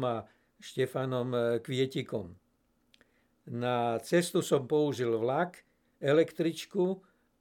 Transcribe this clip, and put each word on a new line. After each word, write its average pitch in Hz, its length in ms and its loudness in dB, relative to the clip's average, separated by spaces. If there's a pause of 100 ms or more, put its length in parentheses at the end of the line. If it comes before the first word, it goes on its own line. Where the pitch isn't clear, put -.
a 113 160 -2 (400)
Štefanom, 127 720 -2
e, 120 40 0 (200)
Kvietikom. 127 720 -4 (1200)
Na 120 480 0
cestu 170 400 2
som 151 240 2
použil 127 560 0
vlak, 147 400 -2 (400)
električku 165 1040 0 (380)